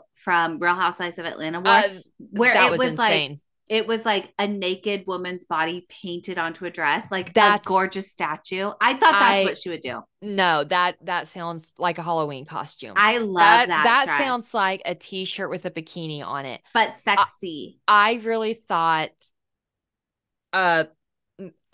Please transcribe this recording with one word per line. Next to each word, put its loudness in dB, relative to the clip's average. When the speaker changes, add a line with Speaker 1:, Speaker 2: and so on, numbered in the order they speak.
Speaker 1:
from 0
Real 2
Housewives -4
of -6
Atlanta -6
wore, 4
Speaker 2:
Uh, 4
Speaker 1:
where 4
Speaker 2:
that 6
Speaker 1:
it 0
Speaker 2:
was 0
Speaker 1:
was, 0
like, 2
Speaker 2:
insane. -2
Speaker 1:
it 0
was, -2
like, 0
a 0
naked -4
woman's -8
body -4
painted -10
onto -6
a -8
dress, -2
like -6
Speaker 2:
That's 4
Speaker 1:
a -2
gorgeous 0
statue. -6
I 2
thought 4
that's 6
Speaker 2:
I 4
Speaker 1:
what -2
she -12
would -8
do. -8
Speaker 2:
No, 2
that, 2
that -6
sounds -12
like -2
a -8
Halloween -4
costume. -12
Speaker 1:
I 0
love -4
Speaker 2:
That, 6
Speaker 1:
that 2
Speaker 2:
that 4
Speaker 1:
dress. 0
Speaker 2:
sounds -4
like -2
a -4
t-shirt -8
with -8
a -8
bikini -10
on -8
it. -12
Speaker 1:
But 2
Speaker 2:
I -14
Speaker 1:
sexy. -2
Speaker 2:
I 6
really -2
thought, 0
uh, 2
m-, -16